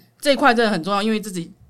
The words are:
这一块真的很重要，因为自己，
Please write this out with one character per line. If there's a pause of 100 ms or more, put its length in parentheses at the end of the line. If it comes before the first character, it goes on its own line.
(200)
这
一
块
真
的
很
重
要，
因
为
自
己， (180)